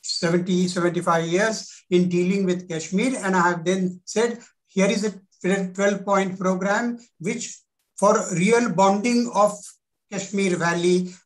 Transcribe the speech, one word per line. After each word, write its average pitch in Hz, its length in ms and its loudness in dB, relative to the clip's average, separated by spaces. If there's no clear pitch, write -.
seventy, 180 680 0
seventy-five 175 560 0
years 202 640 -2
in 180 180 4
dealing 180 380 0
with 180 240 -2
Kashmir. 196 480 -2
And 190 180 0
I 175 140 4
have 170 160 -2
then 185 400 0
said, 233 340 -2
here 190 220 2
is 214 140 0
a 190 720 -4
twelve 196 320 0
point 196 340 0
program 196 580 -2
which 226 400 -8
for 220 260 2
real 214 380 2
bonding 208 640 2
of 208 160 4
Kashmir 196 460 -2
Valley 175 540 2